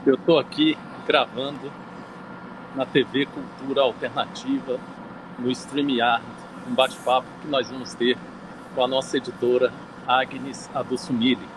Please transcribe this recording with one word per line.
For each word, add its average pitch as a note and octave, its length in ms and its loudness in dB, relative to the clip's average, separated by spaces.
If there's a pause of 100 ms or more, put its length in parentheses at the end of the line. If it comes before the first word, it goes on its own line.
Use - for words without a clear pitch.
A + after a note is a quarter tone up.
Eu C3 140 6
tô E3 200 6
aqui D3+ 380 2 (300)
gravando C3+ 680 2 (1000)
na C3 100 0
T C3+ 180 4
V C3+ 220 2
Cultura C3 560 -2
Alternativa, B2+ 960 0 (600)
no B2 120 0
StreamYard, A#2+ 720 2 (440)
um B2 80 -2
bate-papo B2+ 520 4 (140)
que D3+ 80 -10
nós B2+ 220 0
vamos B2+ 240 -10
ter A#2+ 240 4 (560)
com B2+ 100 4
a - 20 4
nossa C3 300 0
editora, B2 560 2 (340)
Agnes C3 680 0
Adusumilli. B2 800 0